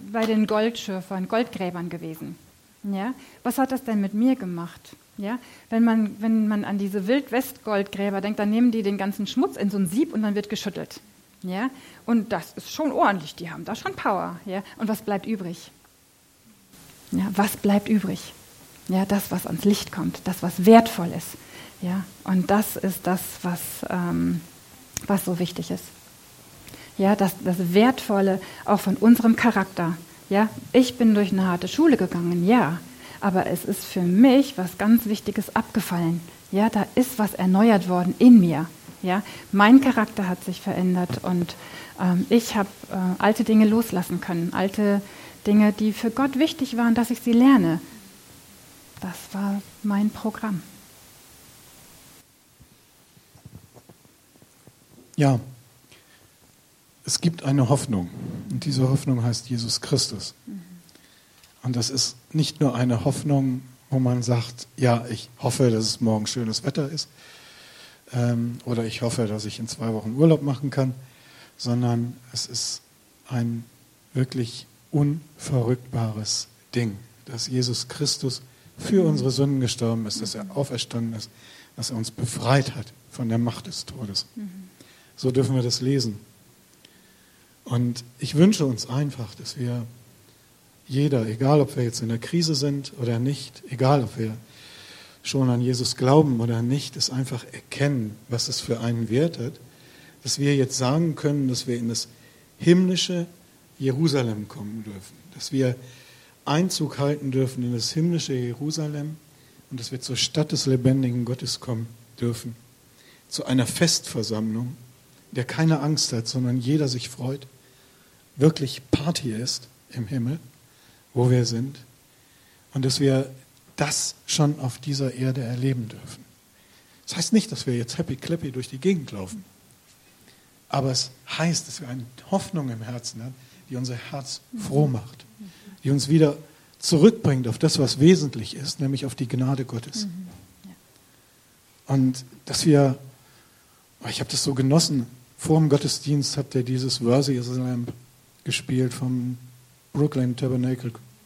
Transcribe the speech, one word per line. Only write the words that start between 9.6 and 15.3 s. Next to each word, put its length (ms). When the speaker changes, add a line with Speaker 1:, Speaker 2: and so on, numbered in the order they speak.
Speaker 1:
so 80
ein 80
Sieb 260
und 100
dann 120
wird 160
geschüttelt. 500
Ja? 280
Und 260
das 220
ist 180
schon 200
ordentlich, 420
die 160
haben 140
da 100
schon 200
Power. 420
Ja? 160
Und 100
was 140
bleibt 240
übrig? 440